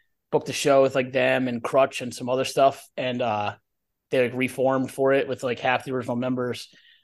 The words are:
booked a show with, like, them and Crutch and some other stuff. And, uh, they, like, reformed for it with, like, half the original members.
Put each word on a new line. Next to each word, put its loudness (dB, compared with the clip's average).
booked 0
a -8
show 4
with, 2
like, -2
them 2
and -6
Crutch 2
and -10
some -8
other 0
stuff. 2
And, -4
uh, -2
they, 2
like, 0
reformed 0
for 2
it 2
with, -6
like, -4
half 0
the -8
original -4
members. -4